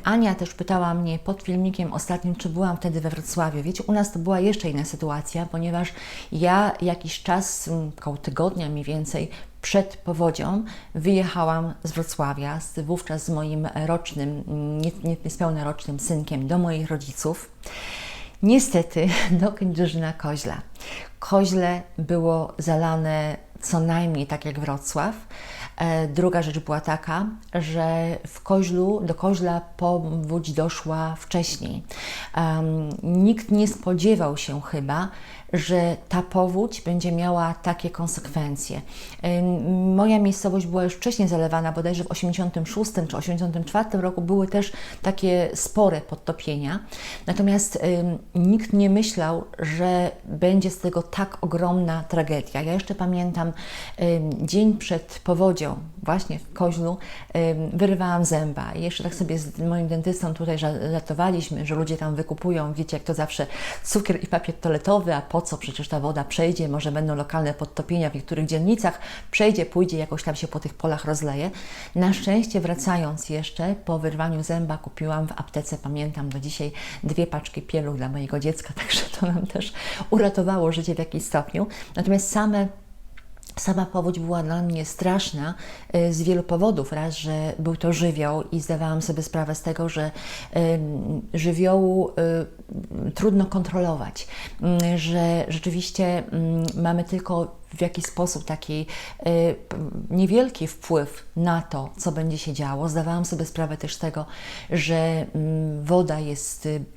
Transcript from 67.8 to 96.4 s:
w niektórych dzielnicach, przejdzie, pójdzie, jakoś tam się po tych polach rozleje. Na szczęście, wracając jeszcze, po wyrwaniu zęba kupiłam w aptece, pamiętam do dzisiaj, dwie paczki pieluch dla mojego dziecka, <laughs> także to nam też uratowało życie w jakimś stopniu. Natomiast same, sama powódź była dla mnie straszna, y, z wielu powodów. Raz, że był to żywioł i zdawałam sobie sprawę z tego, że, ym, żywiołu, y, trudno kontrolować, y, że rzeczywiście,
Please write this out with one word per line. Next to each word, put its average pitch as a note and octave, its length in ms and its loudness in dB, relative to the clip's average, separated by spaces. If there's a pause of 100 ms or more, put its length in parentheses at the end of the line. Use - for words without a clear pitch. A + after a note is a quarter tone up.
w - 40 -14
niektórych D#3 320 -2
dzielnicach, F3+ 540 4 (300)
przejdzie, G#3 360 4
pójdzie, F3+ 320 2
jakoś D#3 240 -2
tam D#3 120 -2
się D#3 140 -6
po D#3+ 120 -6
tych - 140 -8
polach D#3+ 300 -2
rozleje. D3+ 460 0 (440)
Na F3+ 180 6
szczęście, G3+ 480 2
wracając E3+ 680 0
jeszcze, D#3 460 -2 (100)
po E3 140 0
wyrwaniu D#3 440 -2
zęba D#3+ 360 -2
kupiłam D#3 500 -4
w - 40 -6
aptece, - 460 -6
pamiętam D3 500 -4
do C3+ 120 -6
dzisiaj, D3 320 -6 (320)
dwie E3+ 220 2
paczki D3+ 360 -6
pieluch D3 340 -2
dla B2+ 120 -2
mojego C#3 300 -4
dziecka, D3+ 360 -2
<laughs> - 80 -8
także - 180 2 (200)
to F#3 60 2
nam F3 200 0
też - 260 -4 (380)
uratowało F#3+ 640 4
życie D#3+ 220 -2
w - 40 -4
jakimś D#3+ 260 -4
stopniu. E3 420 0 (300)
Natomiast G3 340 2
same, G#3 380 2 (880)
sama F#3 300 0
powódź F3 320 0
była E3 240 -2
dla E3 200 0
mnie E3 220 0
straszna, F3+ 720 0 (400)
y, E3+ 180 4
z D#3+ 100 0
wielu F3 200 4
powodów. E3+ 500 2
Raz, D#3 240 -4
że D#3 420 -2
był D#3+ 180 0
to E3+ 160 2
żywioł D#3 500 2 (100)
i E3 80 0
zdawałam D#3+ 420 0
sobie D#3+ 200 -2
sprawę D#3 320 -2
z - 80 -8
tego, E3 260 -2
że, D#3 220 -2 (460)
ym, D#3 640 2 (120)
żywiołu, F#3 760 4 (1000)
y, - 20 -2
trudno G3 360 4
kontrolować, F3+ 840 -2 (640)
y, F3 40 2
że E3+ 500 2
rzeczywiście, F3 720 0 (540)